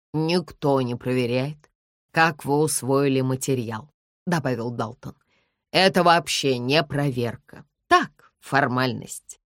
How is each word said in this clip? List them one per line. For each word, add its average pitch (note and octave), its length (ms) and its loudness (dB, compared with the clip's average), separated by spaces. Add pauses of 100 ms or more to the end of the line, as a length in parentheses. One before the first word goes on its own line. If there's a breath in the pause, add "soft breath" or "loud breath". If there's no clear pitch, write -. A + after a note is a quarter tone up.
(140)
«Никто D#3 680 0
не B2 140 -4
проверяет, B2+ 720 -4 (420)
как E3 340 2
вы C#3+ 140 2
усвоили C3+ 600 0
материал», C3 720 -4 (340)
добавил B2+ 460 -2
Далтон. A#2 440 -10 (560)
«Это F#3 320 4
вообще E3 540 2
не C3 260 2
проверка. B2+ 800 -6 (220)
Так, - 520 0
формальность. B2+ 1000 -2 (120)